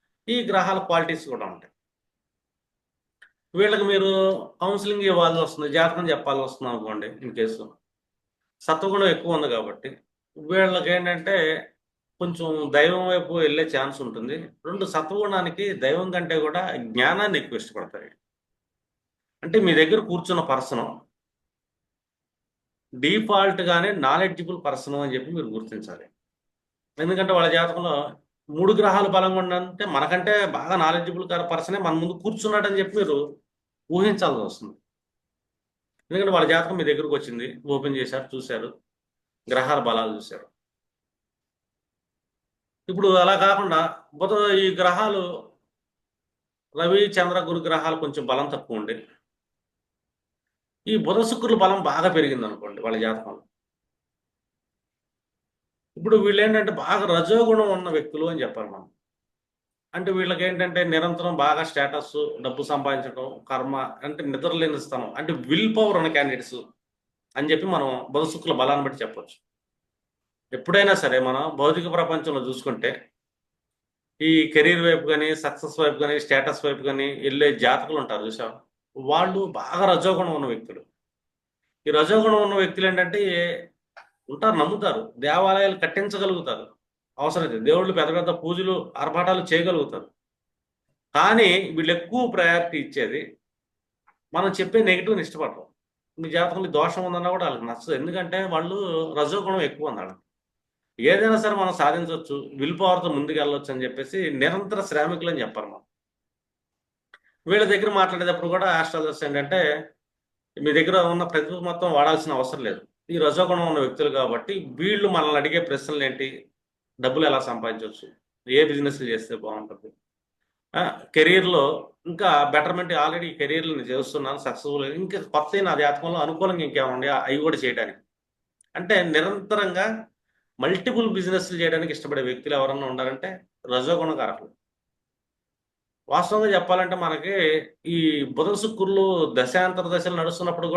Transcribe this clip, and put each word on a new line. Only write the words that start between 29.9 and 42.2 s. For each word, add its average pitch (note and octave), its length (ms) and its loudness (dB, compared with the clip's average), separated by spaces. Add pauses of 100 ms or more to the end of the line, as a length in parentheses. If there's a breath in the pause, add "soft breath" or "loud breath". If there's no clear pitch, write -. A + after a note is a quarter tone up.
మనకంటే F3 380 2 (240)
బాగా D#3 260 -2
నాలెడ్జబుల్ E3+ 420 0 (280)
పర్సనే F3 320 -4
మన D#3+ 160 0
ముందు F3+ 120 -4 (100)
కూర్చున్నాడని G#3 580 0
చెప్పి G3 200 -6
మీరు D3+ 160 0 (800)
ఊహించాల్సి F3+ 520 2
వస్తుంది. - 280 -16 (1300)
ఎందుకంటే G3 260 0
వాళ్ళ D#3+ 180 4
జాతకం - 260 2
మీ D3+ 100 -2
దగ్గరకు D3 280 0
వచ్చింది, A#2+ 300 -8 (260)
ఓపెన్ C#3 260 -2
చేశారు, C3 340 -6
చూశారు, A#2+ 360 -8 (800)
గ్రహాల C3 360 2
బలాలు A2+ 300 0
చూశారు. - 300 -16 (2500)